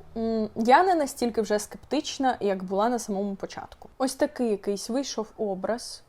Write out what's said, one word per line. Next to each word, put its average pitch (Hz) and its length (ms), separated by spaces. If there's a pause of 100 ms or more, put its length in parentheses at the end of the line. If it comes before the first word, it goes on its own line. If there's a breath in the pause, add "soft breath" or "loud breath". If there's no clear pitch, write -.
(180)
м, 226 380
я 247 280
не 381 120
настільки 254 460
вже 208 180
скептична, - 800
як 190 240
була 196 260
на 247 100
самому 202 360
початку. - 640
Ось 262 180
такий 262 340
якийсь 202 400
вийшов 233 380 (100)
образ. 202 720